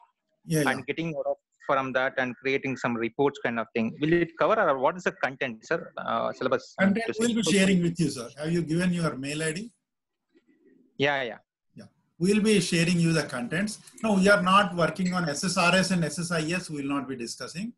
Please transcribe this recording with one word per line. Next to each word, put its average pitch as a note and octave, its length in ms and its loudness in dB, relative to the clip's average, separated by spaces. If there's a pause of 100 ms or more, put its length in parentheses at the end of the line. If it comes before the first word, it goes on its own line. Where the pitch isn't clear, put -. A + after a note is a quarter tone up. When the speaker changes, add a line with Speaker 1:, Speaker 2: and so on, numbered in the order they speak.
(460)
Speaker 1:
Yeah, D3+ 240 0
Speaker 2:
and C3+ 100 -2
Speaker 1:
yeah. C3 60 -12
Speaker 2:
getting D#3+ 300 -4
out C3+ 100 -6
of C#3 120 -4 (300)
from C3+ 260 0
that C3 240 0
and B2+ 200 -2
creating C3+ 400 -2
some B2 180 -2
reports A#2 480 0
kind A#2+ 160 -2
of A2 160 -4
thing. A2+ 260 -2
Will D#3 120 2
it E3+ 260 2
cover, F#3 200 2
or D#3 180 2
what D3 200 0
is F3+ 60 -10
the F#3 100 -2 (100)
content, B2+ 420 -4
sir? E3+ 320 -4
Uh, A#2 360 -2
syllabus, B2+ 460 -4
uh, G3 60 4
Speaker 1:
Content G3 340 2
we'll A#3 100 2
be A3+ 120 0
Speaker 2:
specific? F#3+ 180 4
Speaker 1:
sharing F#3+ 220 6
with E3+ 180 0
you, D#3+ 100 2
sir. A#2+ 280 -8
Have D#3 140 -4
you E3+ 100 0
given E3+ 320 0
your E3 220 -2
mail C#3+ 280 -6
I D#3+ 100 -2
D? G#3 180 -10 (1300)
Speaker 2:
Yeah, C#3 260 0
yeah. G#2+ 140 -8 (380)
Speaker 1:
Yeah. G#2 100 -18 (340)
We'll G3+ 220 2
be G#3+ 180 4
sharing E3+ 400 2
you E3 140 4
the D3+ 100 2
contents. D3 560 -4 (240)
No, A3 100 2
we F#3+ 160 6
are G3+ 120 6
not F#3 340 4
working F3+ 380 0
on F3 160 -2
S C#3+ 140 -4
S F#3 140 -2
R F3 180 4
S F#3 160 2
and F3+ 140 2
S D3 140 -4
S E3+ 120 -6
I E3+ 100 0
S. F3 280 -4
We D3 120 -8
will C#3 140 -4
not C3 120 -6
be C3 80 -8
discussing. C3 640 -10